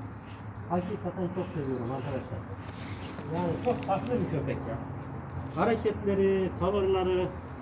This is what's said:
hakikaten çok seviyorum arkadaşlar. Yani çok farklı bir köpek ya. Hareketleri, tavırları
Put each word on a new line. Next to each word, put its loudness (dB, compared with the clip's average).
hakikaten 0
çok 0
seviyorum -2
arkadaşlar. -4
Yani 2
çok 6
farklı 0
bir 2
köpek 0
ya. -4
Hareketleri, 4
tavırları 4